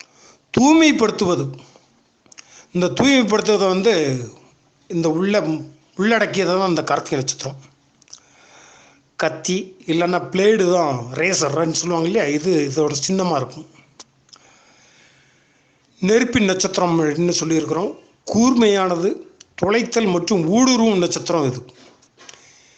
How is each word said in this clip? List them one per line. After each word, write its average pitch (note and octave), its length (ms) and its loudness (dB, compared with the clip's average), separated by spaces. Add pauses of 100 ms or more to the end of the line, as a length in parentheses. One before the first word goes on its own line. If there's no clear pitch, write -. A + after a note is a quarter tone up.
(540)
தூய்மைப்படுத்துவது. A3+ 880 4 (1300)
இந்த F3+ 140 0
தூய்மைப்படுத்துவதை G#3+ 840 2
வந்து G3 260 2 (920)
இந்த E3 220 0
உள்ள, F#3+ 320 0 (540)
உள்ளடக்கியது F#3+ 600 0
தான் F#3+ 100 0
இந்த D#3 160 0
கார்த்திகை C#3+ 340 -2
நட்சத்திரம். C3+ 400 -8 (1600)
கத்தி E3 400 -4 (300)
இல்லைன்னா F3 340 -2 (100)
பிளேடு F#3+ 420 2
தான் D#3 240 0 (180)
ரேசர்ன்னு D#3+ 680 -2
சொல்லுவாங்க E3 280 -2
இல்லையா, G3 180 0
இது D3 480 0
இதோட D3+ 200 0 (120)
சின்னமா F#3 300 -2
இருக்கும். - 300 -8 (2250)
நெருப்பின் A#3+ 440 2
நட்சத்திரம் F#3 560 0
அப்படின்னு D#3+ 400 0
சொல்லியிருக்கிறோம். D#3+ 580 -4 (280)
கூர்மையானது, G3+ 840 2 (520)
துளைத்தல் A3 500 0
மற்றும் F3 360 0
ஊடுருவும் A3+ 500 4
நட்சத்திரம் E3+ 460 -2
இது. C3 220 -4 (1120)